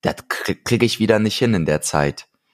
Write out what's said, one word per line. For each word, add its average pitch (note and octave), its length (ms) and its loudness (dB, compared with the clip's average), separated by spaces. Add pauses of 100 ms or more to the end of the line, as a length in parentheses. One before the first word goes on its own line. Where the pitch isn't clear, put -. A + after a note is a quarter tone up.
das - 140 -2 (140)
krie-, - 340 -4
krieg A#2+ 200 2
ich A2+ 160 0
wieder G#2+ 200 4
nicht G#2+ 180 0
hin A#2 160 2
in E2+ 120 0
der D2+ 160 0
Zeit.“ - 460 -2 (260)